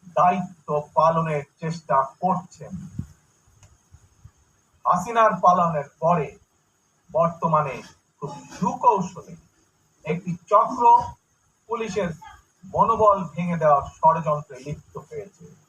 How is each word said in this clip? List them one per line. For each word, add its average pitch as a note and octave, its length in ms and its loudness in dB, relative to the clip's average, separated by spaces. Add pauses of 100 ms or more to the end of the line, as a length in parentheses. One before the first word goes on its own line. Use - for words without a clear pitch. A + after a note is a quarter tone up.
(160)
দায়িত্ব - 520 0 (260)
পালনের D#3+ 480 0 (180)
চেষ্টা E3 380 -4 (240)
করছেন। - 500 -6 (2000)
হাসিনার A3+ 480 2 (120)
পালনের E3+ 440 2 (120)
পরে E3 280 0 (840)
বর্তমানে D#3 640 0 (400)
খুব - 140 -12 (260)
সুকৌশলে - 800 -2 (680)
একটি E3+ 260 -6 (200)
চক্র A#3+ 320 2 (880)
পুলিশের G#3+ 420 -4 (640)
মনোবল G#3 440 4 (140)
ভেঙে F3 300 -4
দেওয়ার D3+ 220 4 (140)
ষড়যন্ত্রে D3+ 680 0
লিপ্ত - 300 -14 (140)
হয়েছে। - 360 -16 (240)